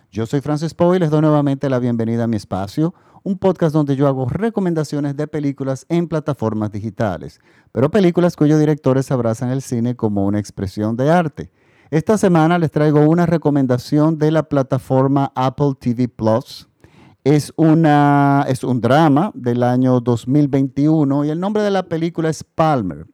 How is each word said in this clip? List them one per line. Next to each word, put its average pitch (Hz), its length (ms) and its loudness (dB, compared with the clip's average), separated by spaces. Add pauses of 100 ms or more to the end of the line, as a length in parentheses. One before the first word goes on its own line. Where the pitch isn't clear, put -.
(100)
Yo 107 140 -6
soy 139 160 -2
Francis 151 320 -4
Poe 180 240 2
y 185 40 0
les 160 100 0
doy 151 100 2
nuevamente 143 480 0
la 127 100 0
bienvenida 117 460 -2
a - 20 -2
mi 113 120 -2
espacio, 101 560 -4 (300)
un 190 120 -4
podcast 175 380 0
donde 143 200 0
yo 139 140 2
hago 131 180 -2
recomendaciones 160 880 -4
de 147 120 -6
películas 139 640 -6
en 170 180 0
plataformas 110 640 -4
digitales, 101 680 -6 (320)
pero 131 180 0
películas 175 460 2
cuyos 151 220 4
directores 143 540 0
abrazan 120 380 -2
el 135 100 -2
cine 120 360 -4
como 101 280 -2
una 104 140 0
expresión 104 580 -6
de 135 140 0
arte. 165 420 -2 (380)
Esta 160 260 0
semana 175 420 2
les 165 120 0
traigo 151 300 2
una 165 260 4
recomendación 147 880 0
de 151 140 0
la 156 140 0
plataforma 135 880 0
Apple 131 440 -2
T 123 120 -4
V 120 180 -2
Plus. - 640 -4 (520)
Es 147 340 2
una, 143 920 4
es 131 160 -2
un 127 160 -2
drama 147 540 2
del 123 280 -2
año 127 380 2
dos 120 260 -2
mil 143 220 2
veintiuno 143 800 0
y - 20 -2
el 160 100 -4
nombre 208 240 -2
de 208 80 0
la 190 120 0
película 165 480 -4
es - 120 -8
Palmer. 107 720 -2